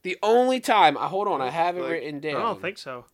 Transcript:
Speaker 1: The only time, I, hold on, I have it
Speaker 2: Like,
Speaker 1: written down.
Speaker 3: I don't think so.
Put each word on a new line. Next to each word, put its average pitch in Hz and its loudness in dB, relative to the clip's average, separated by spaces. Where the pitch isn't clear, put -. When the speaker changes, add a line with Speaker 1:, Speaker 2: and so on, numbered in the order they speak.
Speaker 1:
The 185 -6
only 247 2
time, 180 6
I, 147 -2
hold 190 -2
on, 151 -2
I 127 -2
have 170 -2
it 180 -6
Speaker 2:
Like, 170 -4
Speaker 1:
written 147 -6
down. 147 -6
Speaker 3:
I 160 -2
don't 214 -4
think 196 -8
so. 127 -14